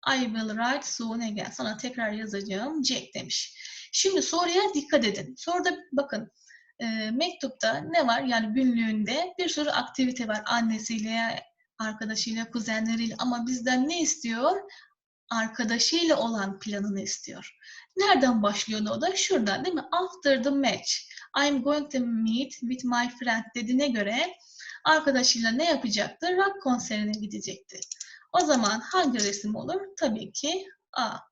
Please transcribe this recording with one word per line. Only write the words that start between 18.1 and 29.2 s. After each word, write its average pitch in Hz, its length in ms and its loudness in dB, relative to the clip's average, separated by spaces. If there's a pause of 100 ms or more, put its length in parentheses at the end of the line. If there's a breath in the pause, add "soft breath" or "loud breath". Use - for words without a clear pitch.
başlıyordu 214 480 0
o 226 100 -2
da? 370 160 0
Şuradan 226 480 2
değil 359 100 -2
mi? 262 180 -2
After 285 500 2
the 277 80 2
match, 277 420 0 (520 loud breath)
I'm 285 180 2
going 294 300 0
to 269 80 0
meet 233 500 0
with 254 340 -6
my 240 340 2
friend 226 260 0 (100)
dediğine 247 340 2
göre 233 460 0 (500 loud breath)
arkadaşıyla 269 680 4
ne 262 140 2
yapacaktı? 294 720 0
Rock 392 260 2
konserine 214 500 0
gidecekti. - 680 -8 (520 loud breath)
O 359 80 6
zaman 233 400 4
hangi 302 380 2
resim 208 380 -2